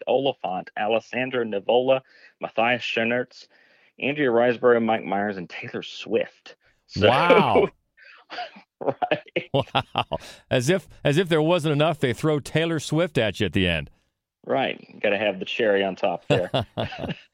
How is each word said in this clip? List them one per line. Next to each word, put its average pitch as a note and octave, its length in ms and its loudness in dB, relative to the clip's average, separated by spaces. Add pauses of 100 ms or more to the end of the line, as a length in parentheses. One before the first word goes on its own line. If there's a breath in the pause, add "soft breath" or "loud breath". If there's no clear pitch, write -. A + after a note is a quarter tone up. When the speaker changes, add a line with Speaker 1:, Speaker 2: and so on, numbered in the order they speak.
Speaker 1:
Olyphant, A2 680 -2
Alessandro A#2 680 -2
Nivola, A#2 580 2 (380 soft breath)
Matthias A2+ 420 -2
Schoenaerts, A#2+ 680 -4 (520 soft breath)
Andrea C#3+ 300 0
Riseborough, A#2+ 540 4
Mike A2+ 200 0
Myers, G2 340 -4
and E2+ 120 -12
Taylor - 340 -12
Swift. - 720 -6 (320)
So G#2 220 2
Speaker 2:
Wow. C#3 640 4
Speaker 1:
<laughs> - 40 -20 (1040 loud breath)
Right. - 720 -6
Speaker 2:
Wow. - 640 -4 (340 loud breath)
As B2+ 180 0
if, F#3 200 0 (160)
as C#3+ 120 4
if F3+ 120 0
there D#3 120 2
wasn't D#3+ 300 2
enough, D3+ 280 0
they B2+ 120 0
throw D3+ 300 0
Taylor D#3+ 400 -2
Swift E3 360 -2
at G#2+ 220 0
you G#2 60 2
at E2+ 80 -4
the F#2+ 120 2
end. D#2+ 240 -2 (560)
Speaker 1:
Right. - 560 -4
Gotta G2+ 160 0
have G2+ 220 -2
the F#2+ 60 -8
cherry G2+ 400 0
on F#2 100 -4
top F2+ 320 -4
there. B2 220 0 (260)
<laughs> - 400 -8 (180)